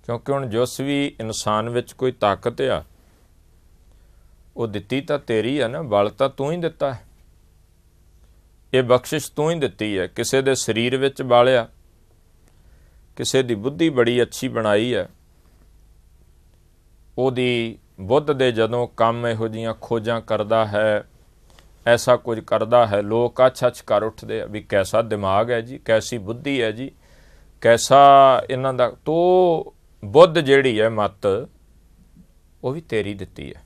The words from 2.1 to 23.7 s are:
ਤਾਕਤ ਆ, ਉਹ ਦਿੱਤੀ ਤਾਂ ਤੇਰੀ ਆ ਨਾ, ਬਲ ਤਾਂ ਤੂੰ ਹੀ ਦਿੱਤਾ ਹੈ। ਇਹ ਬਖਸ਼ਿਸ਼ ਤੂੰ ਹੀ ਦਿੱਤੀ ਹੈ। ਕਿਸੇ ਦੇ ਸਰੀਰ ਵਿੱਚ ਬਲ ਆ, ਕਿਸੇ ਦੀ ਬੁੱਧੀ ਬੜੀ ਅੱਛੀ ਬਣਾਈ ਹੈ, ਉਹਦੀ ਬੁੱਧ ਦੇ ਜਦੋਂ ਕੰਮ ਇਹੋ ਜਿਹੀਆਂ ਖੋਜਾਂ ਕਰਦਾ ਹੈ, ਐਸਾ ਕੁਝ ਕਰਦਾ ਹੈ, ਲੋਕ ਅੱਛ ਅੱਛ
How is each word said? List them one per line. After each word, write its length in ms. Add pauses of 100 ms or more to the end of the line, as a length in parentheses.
ਤਾਕਤ 500
ਆ, 220 (1700)
ਉਹ 100
ਦਿੱਤੀ 340
ਤਾਂ 180
ਤੇਰੀ 400
ਆ 80
ਨਾ, 140
ਬਲ 280
ਤਾਂ 200
ਤੂੰ 220
ਹੀ 60
ਦਿੱਤਾ 360
ਹੈ। 100 (1700)
ਇਹ 100
ਬਖਸ਼ਿਸ਼ 480
ਤੂੰ 200
ਹੀ 80
ਦਿੱਤੀ 400
ਹੈ। 80
ਕਿਸੇ 340
ਦੇ 140
ਸਰੀਰ 420
ਵਿੱਚ 240
ਬਲ 280
ਆ, 180 (1500)
ਕਿਸੇ 280
ਦੀ 120
ਬੁੱਧੀ 340
ਬੜੀ 320
ਅੱਛੀ 260
ਬਣਾਈ 480
ਹੈ, 140 (2000)
ਉਹਦੀ 600 (220)
ਬੁੱਧ 320
ਦੇ 200
ਜਦੋਂ 360
ਕੰਮ 400
ਇਹੋ 200
ਜਿਹੀਆਂ 340
ਖੋਜਾਂ 400
ਕਰਦਾ 440
ਹੈ, 380 (840)
ਐਸਾ 280
ਕੁਝ 240
ਕਰਦਾ 480
ਹੈ, 140
ਲੋਕ 440
ਅੱਛ 220
ਅੱਛ 140